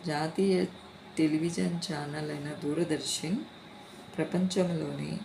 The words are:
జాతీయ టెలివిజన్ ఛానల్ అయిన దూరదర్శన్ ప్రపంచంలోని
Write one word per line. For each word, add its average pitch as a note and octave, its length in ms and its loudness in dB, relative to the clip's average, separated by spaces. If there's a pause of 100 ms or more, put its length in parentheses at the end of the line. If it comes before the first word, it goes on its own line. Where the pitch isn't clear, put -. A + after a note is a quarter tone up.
జాతీయ F3+ 580 4 (520)
టెలివిజన్ E3+ 760 2
ఛానల్ D3 380 -4
అయిన D3 220 -6
దూరదర్శన్ D#3 840 0 (800)
ప్రపంచంలోని D#3+ 1080 0